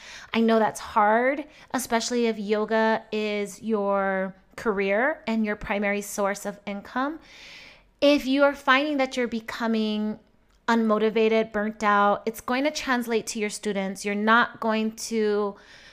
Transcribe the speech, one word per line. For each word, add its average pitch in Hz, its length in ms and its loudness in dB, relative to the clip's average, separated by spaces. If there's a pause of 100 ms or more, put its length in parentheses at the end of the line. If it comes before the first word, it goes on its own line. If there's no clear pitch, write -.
(360)
I 226 60 4
know 226 180 6
that's - 200 0
hard, 240 640 2 (280)
especially 240 540 0
if 214 100 0
yoga 214 720 0
is 208 520 -4
your 196 720 0 (220)
career 208 720 0
and 220 180 0
your 208 100 -2
primary 202 460 -2
source 202 420 -4
of 202 220 -8
income. 247 540 -6 (800)
If 285 240 4
you 277 180 2
are 277 120 4
finding 285 420 2
that 262 180 0
you're 247 120 -2
becoming 220 880 -4 (500)
unmotivated, 220 840 2
burnt 214 320 -4
out, 202 420 4
it's 220 160 -6
going 254 220 -2
to 302 80 2
translate 240 560 -2
to 226 120 -8
your 208 120 -2
students. 196 520 -6
You're 208 120 -4
not 220 440 2
going 220 340 -2
to 208 640 -2 (360)